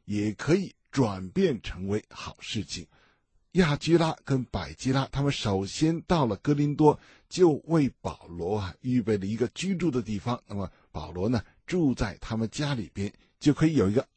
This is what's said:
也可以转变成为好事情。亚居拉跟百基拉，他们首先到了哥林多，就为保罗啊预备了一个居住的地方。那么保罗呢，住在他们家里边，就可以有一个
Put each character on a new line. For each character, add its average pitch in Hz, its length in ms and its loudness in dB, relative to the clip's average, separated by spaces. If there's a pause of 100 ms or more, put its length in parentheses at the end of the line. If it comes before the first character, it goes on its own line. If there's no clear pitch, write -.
也 104 260 -2
可 139 240 0
以 190 180 -4 (160)
转 98 420 -2
变 170 300 0
成 92 280 -10
为 104 200 -2
好 - 300 -16
事 107 240 -6
情。 82 240 -12 (640)
亚 160 220 4
居 165 220 2
拉 160 260 2
跟 135 220 0
百 78 280 -8
基 123 180 -4
拉， 135 200 0
他 139 100 -2
们 143 100 0
首 98 340 0
先 156 360 0
到 160 240 2
了 107 120 0
哥 147 160 0
林 147 220 0
多， 151 240 6 (300)
就 175 220 6 (140)
为 151 260 2 (100)
保 - 260 -8
罗 87 300 -4
啊 92 240 -6
预 127 200 0
备 104 160 0
了 95 80 -4
一 104 100 -2
个 117 140 0
居 190 260 -4
住 165 160 0
的 123 100 -2
地 104 160 -6
方。 123 300 -4
那 101 80 -12
么 98 160 -6 (200)
保 80 200 -10
罗 90 180 -2
呢， 117 140 0 (240)
住 165 260 2
在 101 260 -4
他 - 160 -8
们 110 140 -2
家 143 240 -4
里 104 200 -8
边， 101 200 -6 (260)
就 147 140 4
可 156 140 2
以 139 80 2
有 98 140 4
一 104 40 0
个 - 240 2